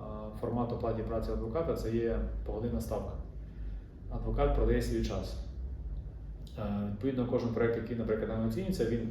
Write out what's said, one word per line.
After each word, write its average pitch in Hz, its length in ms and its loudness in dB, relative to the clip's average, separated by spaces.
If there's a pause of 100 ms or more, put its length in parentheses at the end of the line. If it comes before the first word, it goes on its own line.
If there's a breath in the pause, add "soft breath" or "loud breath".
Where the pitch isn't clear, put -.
е, 107 400 -6
формат 117 320 0
оплати 113 300 0
праці 113 280 0
адвоката — 113 460 0
це 113 200 0
є 117 220 4 (280)
погодинна 113 340 0
ставка. 101 320 -2 (1000 loud breath)
Адвокат 117 460 4
продає 117 260 6
свій 113 220 2
час. 98 320 -2 (1200)
Е, 107 40 -4 (280)
відповідно, 127 400 2
кожен 120 180 4
проєкт, 113 280 4
який, 113 200 -2
наприклад, 107 320 2
нам 113 200 2
оцінюється, 175 360 2
він 113 260 2